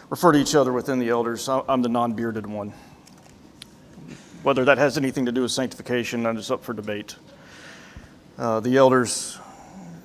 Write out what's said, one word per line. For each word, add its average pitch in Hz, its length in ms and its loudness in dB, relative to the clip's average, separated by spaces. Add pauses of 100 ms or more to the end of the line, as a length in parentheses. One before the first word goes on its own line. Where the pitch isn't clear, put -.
refer 160 220 4
to 147 80 6
each 139 160 0
other 131 180 4
within 123 240 -2
the 120 120 -2
elders, 117 380 -2
I, 135 220 0
I'm 131 140 2
the 120 40 0
non-bearded 117 600 -2
one. 104 260 -10 (1700)
Whether 131 240 2
that 131 140 6
has 143 180 2
anything 131 300 -2
to 123 40 -2
do 127 120 0
with 117 80 -2
sanctification, 120 720 -4
that 113 120 0
is 107 140 -12
up 127 140 -4
for 123 100 -8
debate. 107 420 -10 (1200)
Uh, 117 200 -2
the 127 180 0
elders 127 600 4 (680)